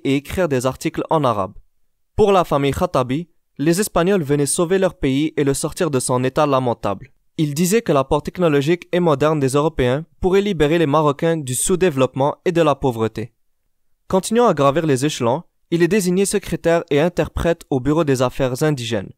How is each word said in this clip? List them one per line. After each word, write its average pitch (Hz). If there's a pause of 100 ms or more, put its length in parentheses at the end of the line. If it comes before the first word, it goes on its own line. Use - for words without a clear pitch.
et 135
écrire 170
des 131
articles 156
en 156
arabe. 104 (640)
Pour 202
la 185
famille 139
Khattabi, 147 (280)
les 165
Espagnols 190
venaient 143
sauver 175
leur 185
pays 143
et 147
le 139
sortir 160
de 135
son 127
état 131
lamentable. 123 (240)
Ils 147
disaient 180
que 202
l'apport 147
technologique 160
et 175
moderne 156
des 131
Européens 143 (160)
pourrait 190
libérer 165
les 170
Marocains 151
du 131
sous-développement 143 (100)
et 185
de 170
la 151
pauvreté. 113 (760)
Continuant 220
à 208
gravir 139
les 135
échelons, 135 (300)
il 170
est 175
désigné 185
secrétaire 170
et 143
interprète 170
au 135
bureau 151
des 135
affaires 123
indigènes, 117